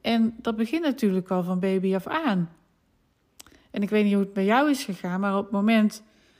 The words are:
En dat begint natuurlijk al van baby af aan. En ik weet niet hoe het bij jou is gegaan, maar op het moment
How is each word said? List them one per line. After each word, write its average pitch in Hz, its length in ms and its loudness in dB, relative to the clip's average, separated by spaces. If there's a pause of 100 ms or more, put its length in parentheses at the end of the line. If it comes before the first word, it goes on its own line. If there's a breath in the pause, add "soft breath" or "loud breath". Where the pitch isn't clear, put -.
En 226 400 0
dat 233 140 -2
begint 226 280 -2
natuurlijk 208 480 0
al 185 120 0
van 180 160 -2
baby 190 360 0
af 185 120 -6
aan. 202 440 -2 (1200 loud breath)
En 202 100 -6
ik 202 80 -2
weet 214 140 2
niet 202 100 4
hoe 202 100 2
het 196 100 -6
bij 190 120 0
jou 254 240 4
is 277 140 0
gegaan, 180 360 -6
maar 196 180 -2
op 202 60 -2
het 202 80 -10
moment 214 520 2 (360 soft breath)